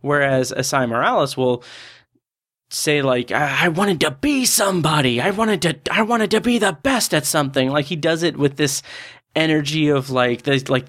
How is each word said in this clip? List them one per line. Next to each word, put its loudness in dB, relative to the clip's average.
Whereas 2
Esai 0
Morales 0
will 0
say, 0
like, 0
I, 0
I 2
wanted 0
to 0
be -2
somebody. 2
I 0
wanted 0
to, -2
I 0
wanted 0
to 2
be 0
the 2
best -2
at 0
something. 0
Like, 0
he -6
does 0
it -2
with 0
this -2
energy 0
of, 0
like, 0
the, 0
like 0